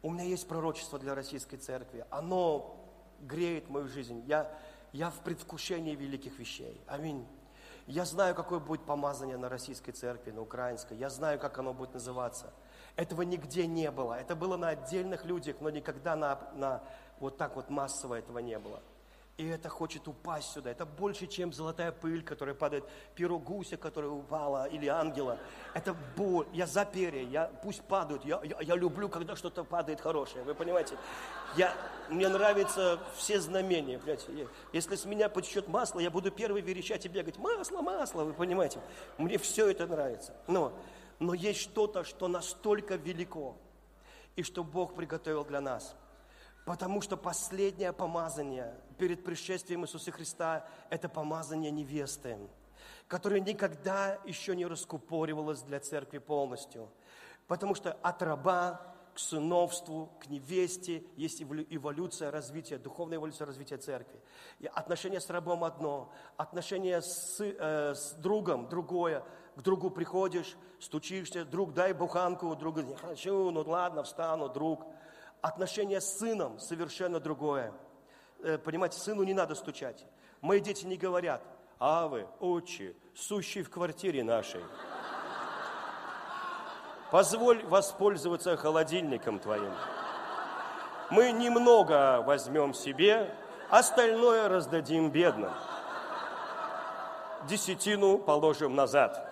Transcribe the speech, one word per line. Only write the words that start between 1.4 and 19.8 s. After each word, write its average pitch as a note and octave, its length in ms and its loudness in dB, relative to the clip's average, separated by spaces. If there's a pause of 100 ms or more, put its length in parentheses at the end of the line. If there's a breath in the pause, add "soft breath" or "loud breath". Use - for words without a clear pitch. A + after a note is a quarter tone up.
церкви. B2+ 540 -10
Оно E3 640 0 (440)
греет D#3+ 480 -2
мою C#3 200 -4
жизнь. A#2+ 380 -10
Я, D3+ 240 2 (420 loud breath)
я D#3+ 180 -4
в - 100 -14
предвкушении E3 720 -6
великих C#3 440 -8
вещей. A#2 480 -12
Аминь. C#3+ 400 -6 (600 loud breath)
Я D#3+ 180 -2
знаю, F3 300 4
какое E3+ 260 -2
будет D3+ 260 -4
помазание C#3 500 -2
на B2+ 120 -6
российской B2+ 440 -8
церкви, A#2+ 380 -8
на A2 120 -8
украинской. A#2+ 540 -6
Я C3 140 -4
знаю, C#3+ 280 0
как C3+ 200 -4
оно C3 160 -4
будет B2 200 -10
называться. B2+ 580 -6 (440 loud breath)
Этого E3+ 260 -2
нигде E3+ 440 -2
не E3 240 0
было. B2+ 240 -2
Это C#3+ 200 -6
было F3+ 220 -2
на E3+ 120 0
отдельных F3+ 560 -4
людях, E3+ 360 -4
но D3+ 100 -2
никогда D3+ 460 -4
на, C#3+ 220 0 (160)
на, C3+ 280 -2 (360 loud breath)
вот C3+ 180 -8
так D3 200 -4
вот C3 120 -10
массово C#3 460 -4
этого A#2 240 -8
не A#2+ 200 -6
было. G#2 220 -12 (560 soft breath)
И D#3+ 100 -6
это E3 240 -6
хочет - 360 -8